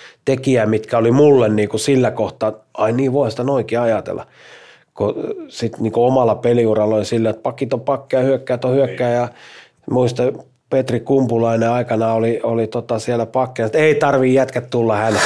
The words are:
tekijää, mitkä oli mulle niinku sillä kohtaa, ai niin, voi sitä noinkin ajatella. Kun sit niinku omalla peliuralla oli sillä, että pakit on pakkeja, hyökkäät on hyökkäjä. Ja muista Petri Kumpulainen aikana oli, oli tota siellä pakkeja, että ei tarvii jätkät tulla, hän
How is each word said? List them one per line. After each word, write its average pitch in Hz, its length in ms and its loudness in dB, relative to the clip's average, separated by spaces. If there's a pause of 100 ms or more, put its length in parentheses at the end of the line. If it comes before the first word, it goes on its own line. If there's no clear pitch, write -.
(240)
tekijää, 127 420 0
mitkä 110 320 0
oli 113 120 4
mulle 135 380 6
niinku 107 300 0
sillä 127 320 2
kohtaa, 107 420 -4 (220)
ai 110 180 0
niin, 131 200 0
voi 131 180 2
sitä 123 140 -6
noinkin 123 360 -2
ajatella. 107 460 -2 (680)
Kun 104 200 -2 (340)
sit 117 300 -8
niinku 113 280 0
omalla 127 280 2
peliuralla 110 640 2
oli 107 80 0
sillä, 113 260 -2
että - 120 -8
pakit 127 300 -6
on 123 80 -4
pakkeja, 131 420 -2
hyökkäät 127 420 -2
on 127 100 0
hyökkäjä. 131 400 0
Ja 120 140 -2 (640)
muista 123 320 0 (520)
Petri 127 260 0
Kumpulainen 117 680 0
aikana 113 420 0
oli, 113 300 0
oli 113 240 -2
tota 120 320 -4
siellä 117 280 -2
pakkeja, 123 400 -2
että 110 120 -2
ei 156 160 4
tarvii 135 400 2
jätkät 127 360 -2
tulla, 113 260 0
hän 110 180 0 (120)